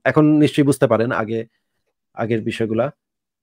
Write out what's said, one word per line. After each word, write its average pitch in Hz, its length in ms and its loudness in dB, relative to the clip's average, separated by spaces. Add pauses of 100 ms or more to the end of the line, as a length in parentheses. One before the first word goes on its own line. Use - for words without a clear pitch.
এখন 151 220 2
নিশ্চয়ই 151 400 2
বুঝতে 135 220 0
পারেন 113 240 0
আগে, 113 340 -6 (680)
আগের 113 280 -4
বিষয়গুলা। 113 500 -4 (520)